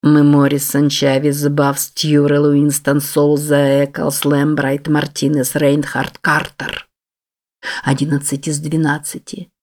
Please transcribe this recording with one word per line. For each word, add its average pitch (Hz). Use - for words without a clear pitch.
Мы, 147
Моррисон, 143
Чавес, 143
Бафф, 143
Стьюрел, 147
Уинстон, 143
Соуза, 143
Эклс, 147
Лэмбрайт, 143
Мартинес, 143
Рейнхард, 143
Картер. -
Одиннадцать 143
из 147
двенадцати, 151